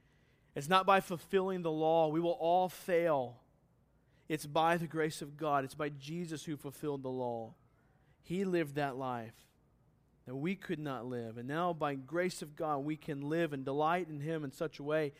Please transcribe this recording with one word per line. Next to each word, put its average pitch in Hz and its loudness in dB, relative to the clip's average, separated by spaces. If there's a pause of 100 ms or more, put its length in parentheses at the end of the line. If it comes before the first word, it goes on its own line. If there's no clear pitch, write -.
(540)
It's 143 -6
not 190 6
by 196 8
fulfilling 185 0
the 165 0
law. 160 6
We 156 2
will 170 4
all 170 4
fail. 160 2 (880)
It's 156 -2
by 160 2
the 170 -2
grace 156 -2
of 147 -12
God. 143 2
It's 131 -8
by 147 -4
Jesus 151 -8
who 147 -6
fulfilled 139 -6
the 131 -6
law. 120 -6 (680)
He 185 -4
lived 165 0
that 139 -2
life 123 -6 (800)
that 127 -10
we 165 -2
could 175 -6
not 131 -6
live. 120 -6
And 120 -8
now 170 0
by 147 -2
grace 160 -2
of 151 -14
God, 151 0
we 151 -2
can 143 -6
live 156 0
and 135 -4
delight 156 2
in 151 -8
him 156 -4
in 135 -6
such - -6
a 147 -10
way 151 0